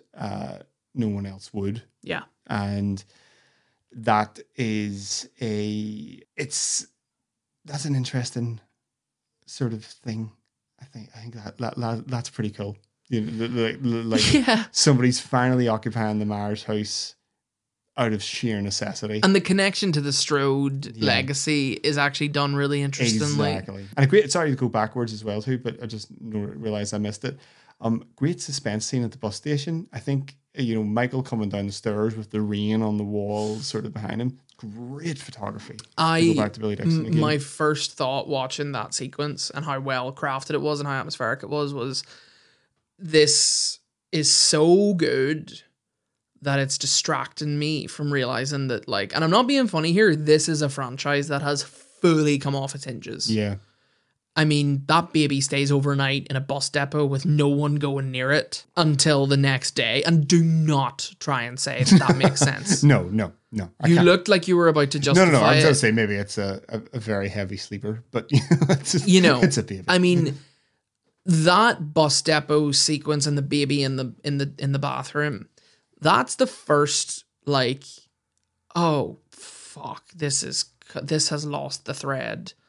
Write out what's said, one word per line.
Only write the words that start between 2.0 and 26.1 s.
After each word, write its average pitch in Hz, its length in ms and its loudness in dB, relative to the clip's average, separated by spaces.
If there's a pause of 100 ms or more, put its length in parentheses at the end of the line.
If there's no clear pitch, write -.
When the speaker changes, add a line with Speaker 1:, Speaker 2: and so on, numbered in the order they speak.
Speaker 2:
Yeah. 85 200 -8 (240)
Speaker 1:
And 101 560 -4 (880)
that 107 480 0 (160)
is 104 760 -6 (120)
a, 107 800 -6 (140)
it's, - 520 -6 (760)
that's 143 200 -8
an 143 100 0
interesting 120 640 -4 (840)
sort 120 280 -6
of 104 100 -10
thing. 110 480 -10 (500)
I 135 40 -20
think, 110 300 -20
I 110 40 -20
think 117 160 -18
that, 107 220 -16
that, 120 200 -6
that 117 300 -6
that's 123 220 -6
pretty 107 220 -6
cool. 104 260 -10 (320)
You 113 120 0
know, 110 100 -4
the, 113 160 -4
the, 117 300 -2
the, 117 260 -2
like 110 300 2
Speaker 2:
<laughs> 277 140 4
Yeah. 226 240 2
Speaker 1:
somebody's 127 480 4
finally 127 480 2
occupying 110 520 -2
the 104 60 -2
Myers' 104 380 -4
house - 520 -6 (840)
out 117 160 2
of 101 100 -4
sheer 107 380 -4
necessity. 104 640 -6
Speaker 2:
And 196 120 6
the 190 60 2
connection 190 520 0
to 147 80 0
the 143 120 -4
Strode 139 840 -2
Speaker 1:
Yeah. 110 100 -4
Speaker 2:
legacy 135 680 0 (100)
is 147 140 0
actually 143 320 0
done 143 260 0
really 143 260 0
interestingly. 139 720 0
Speaker 1:
Exactly. 98 340 -8 (120)
And 135 80 6
a - 20 6
great, 202 240 4
sorry 165 200 0
to 131 40 0
go 127 140 0
backwards 113 420 -2
as 107 140 -12
well 104 160 -4
too, 131 160 -4
but 120 260 -8
I - 40 -10
just 107 220 -12 (120)